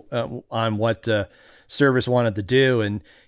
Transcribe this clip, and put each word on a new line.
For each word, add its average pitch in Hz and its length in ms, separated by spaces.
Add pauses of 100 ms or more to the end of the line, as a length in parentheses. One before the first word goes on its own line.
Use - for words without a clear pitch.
(120)
uh, 117 160 (220)
on 113 280
what, 113 300
uh, 104 180 (420)
Service 131 400
wanted 120 280
to 110 80
do, 127 380
and 104 200 (260)